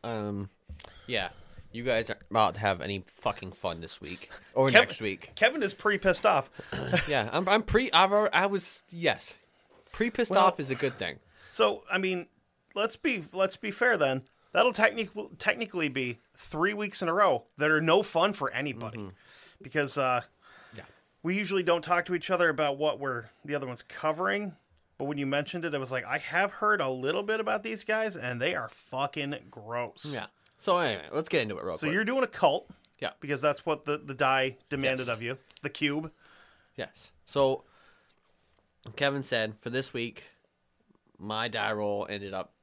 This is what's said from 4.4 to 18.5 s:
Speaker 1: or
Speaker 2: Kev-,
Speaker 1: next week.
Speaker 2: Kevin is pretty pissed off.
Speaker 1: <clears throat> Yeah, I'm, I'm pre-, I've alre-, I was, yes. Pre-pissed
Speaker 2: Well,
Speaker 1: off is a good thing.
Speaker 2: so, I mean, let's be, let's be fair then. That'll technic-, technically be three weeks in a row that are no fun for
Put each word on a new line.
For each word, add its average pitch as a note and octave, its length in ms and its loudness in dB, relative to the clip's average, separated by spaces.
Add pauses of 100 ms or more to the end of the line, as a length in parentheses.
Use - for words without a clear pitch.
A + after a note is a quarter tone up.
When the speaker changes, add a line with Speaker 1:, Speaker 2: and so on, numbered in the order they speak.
Speaker 1:
or C3+ 160 4
Speaker 2:
Kev-, B2+ 40 2
Speaker 1:
next - 280 6
week. G2 340 -6
Speaker 2:
Kevin C4 280 2
is F#3+ 100 -2
pretty G3+ 260 0
pissed - 260 2
off. E3+ 240 4 (240)
Speaker 1:
<clears throat> C3+ 340 0
Yeah, B2+ 240 0
I'm, F3+ 160 0
I'm G#3+ 160 4
pre-, A#3+ 300 2
I've F#3 160 8
alre-, G#3 240 4
I F3+ 140 4
was, - 420 -4
yes. E3+ 460 -2 (580)
Pre-pissed A#3 380 0
Speaker 2:
Well, F#3+ 140 6
Speaker 1:
off F3+ 140 4
is C3+ 100 -4
a C3 60 0
good C3 240 -2
thing. F2 200 -6 (280)
Speaker 2:
so, G#3 420 2
I F3+ 80 0
mean, F#3 300 -2 (460)
let's G#3+ 240 -2
be, A#3 340 -2
let's F#3+ 240 2
be G#3 160 -6
fair A#3+ 240 2
then. C3+ 280 2 (280)
That'll A#3 220 4
technic-, A3 380 2 (280)
technically G3+ 480 -2
be B2+ 320 -4 (160)
three F3 380 -2
weeks G#3 280 -4
in F3+ 60 0
a E3 60 0
row F3+ 300 4 (140)
that D3+ 140 4
are D3+ 100 6
no E3 220 6
fun G3 300 2
for D3 180 -2